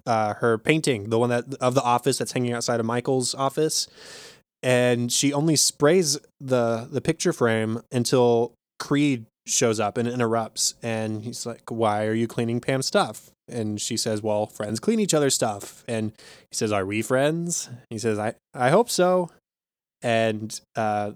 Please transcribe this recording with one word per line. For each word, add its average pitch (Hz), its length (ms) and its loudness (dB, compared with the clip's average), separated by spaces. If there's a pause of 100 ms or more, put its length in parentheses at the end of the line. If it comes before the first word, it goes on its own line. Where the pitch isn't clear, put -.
uh, 110 300 0
her 113 220 2
painting, 127 520 0
the 113 80 2
one 120 120 2
that, 120 160 -2 (160)
of 127 140 2
the 135 60 4
office 120 360 2
that's - 160 -6
hanging 123 180 -2
outside 120 300 -2
of 113 40 -2
Michael's 123 480 -2
office. 135 540 -2 (760)
And 123 520 2
she 143 180 2
only 147 240 2
sprays 151 600 2 (240)
the, 120 500 0
the 135 80 -4
picture 165 320 0
frame 113 500 0 (120)
until 120 580 4 (280)
Creed 143 460 0 (220)
shows 113 320 2
up 104 180 -2
and 117 120 0
interrupts. 113 720 -2
And 110 400 -4
he's 120 220 -12
like, - 260 -12
"Why 107 340 2
are 110 80 0
you 113 140 0
cleaning 120 340 -2
Pam's 135 240 -2
stuff?" - 460 -2 (160)
And 107 340 -4
she - 160 -4
says, 107 240 -2
"Well, 107 240 0
friends 107 340 -6
clean 226 200 0
each 196 140 0
other's 143 220 2
stuff." 104 520 -6
And 110 240 -2 (380)
he - 60 -14
says, 110 160 -2
"Are 98 140 0
we 104 160 -2
friends?" 156 680 0 (200)
He 113 80 -8
says, 107 220 0
"I, 107 160 -4 (180)
I 127 160 2
hope 214 200 4
so." 180 400 2 (720)
And, 113 580 0 (160)
uh, 104 400 -2